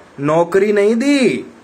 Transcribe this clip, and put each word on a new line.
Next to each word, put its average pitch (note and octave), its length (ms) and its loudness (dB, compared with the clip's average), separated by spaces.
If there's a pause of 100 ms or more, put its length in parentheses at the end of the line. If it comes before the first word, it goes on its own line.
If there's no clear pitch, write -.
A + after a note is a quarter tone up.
(200)
नौकरी E3+ 540 0
नहीं G#3 220 2
दी, A#3+ 500 0 (180)